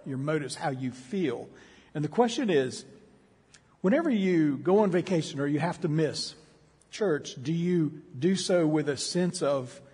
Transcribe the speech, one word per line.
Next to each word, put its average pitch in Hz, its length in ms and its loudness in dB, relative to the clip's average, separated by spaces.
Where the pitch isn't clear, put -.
your 135 120 -6
motives, 143 380 -4
how 156 160 -4
you 131 200 -4
feel. 156 560 -6
And 147 100 -4
the 151 60 -2
question 233 400 0
is, 131 360 0
whenever 294 280 2
you 180 480 4
go 180 220 4
on 208 100 4
vacation 165 500 0
or 143 80 0
you 143 120 0
have 175 220 -4
to 180 60 0
miss 151 460 0
church, 170 500 -2
do 143 120 -2
you 170 480 0
do 175 180 2
so 180 300 2
with 151 240 2
a 139 80 -2
sense 175 440 -2
of 139 380 -2